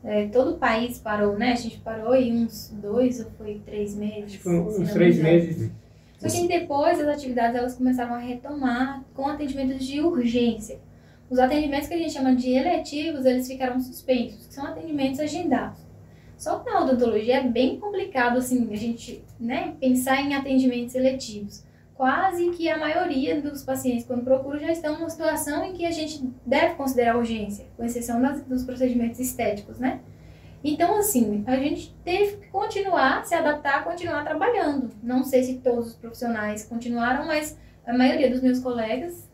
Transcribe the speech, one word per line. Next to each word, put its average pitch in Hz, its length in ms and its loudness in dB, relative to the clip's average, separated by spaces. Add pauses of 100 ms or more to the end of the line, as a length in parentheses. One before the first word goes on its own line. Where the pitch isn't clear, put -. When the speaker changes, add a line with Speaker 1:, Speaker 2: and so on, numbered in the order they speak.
Speaker 1:
É, 208 220 2
todo 262 240 4
o 330 60 -4
país 240 420 0
parou, 208 380 0
né? 240 160 2
A - 20 2
gente 226 240 -6
parou 220 320 -4
aí 247 200 4
uns 233 380 -2 (120)
dois 240 420 0
ou - 140 -12
foi 208 280 -10
três 208 300 -6
meses, 208 300 -6
Speaker 2:
Acho - 120 -14
que - 60 -18
foi 170 160 2
uns 214 140 -2
Speaker 1:
se 196 60 0
não 170 80 0
me - 60 -2
Speaker 2:
três 175 240 8
Speaker 1:
engano. 160 160 6
Speaker 2:
meses. 170 380 2 (480)
Speaker 1:
Só - 100 -6
que 349 80 -2
aí 349 100 0
depois 330 520 2
as 294 80 0
atividades, 254 480 0
elas 247 200 -2
começaram 247 380 0
a 240 40 -6
retomar 254 840 -4 (120)
com 269 140 -6
atendimentos 269 580 -4
de 285 160 -4
urgência. 240 760 0 (520)
Os 254 100 2
atendimentos 285 480 2
que 349 60 -8
a 339 40 -2
gente 311 160 -2
chama 262 220 4
de 247 160 0
eletivos, 294 760 0
eles 254 220 4
ficaram 254 320 -2
suspensos, - 680 -2
que - 80 -20
são 277 140 -8
atendimentos 277 520 -4
agendados. 294 600 -2 (580)
Só - 220 -4
que 494 100 -8
na 381 120 2
odontologia 240 560 4
é 262 100 2
bem 233 320 2
complicado, 262 580 0
assim, 240 360 0
a - 40 -6
gente, - 460 -6 (160)
né, 302 400 -4
pensar 262 420 2
em 285 140 0
atendimentos 262 600 2
eletivos, 254 680 -2 (320)
quase 349 560 2
que 330 180 -2
a 311 80 0
maioria 302 640 0
dos 285 220 -6
pacientes, 262 420 -2
quando 240 180 -4
procuram, 269 360 2
já 330 120 -2
estão 302 260 -2
numa 320 120 -6
situação 311 560 -2
em 370 80 -8
que 339 120 -4
a 330 60 0
gente 302 360 -6 (180)
deve 302 300 2
considerar 240 420 2
urgência, 220 480 -4 (120)
com 233 60 -6
exceção 233 380 -2
das, 294 220 0
dos 254 200 -4
procedimentos 240 560 0
estéticos, 214 600 -4
né? 262 200 -2 (640)
Então, 339 340 2
assim, 214 480 2
a 254 120 2
gente 311 360 -2 (120)
teve 403 320 0
que - 100 -20
continuar, 381 800 0
se 339 100 0
adaptar, 294 480 0
continuar 339 400 -4
trabalhando. 311 680 0 (140)
Não 254 200 0
sei 254 200 4
se 254 120 -4
todos 240 320 0
os - 80 -14
profissionais 214 680 -6
continuaram, 240 640 -2
mas 302 300 -2 (280)
a 240 100 -4
maioria 269 340 4
dos 254 120 0
meus 254 180 4
colegas 247 760 -4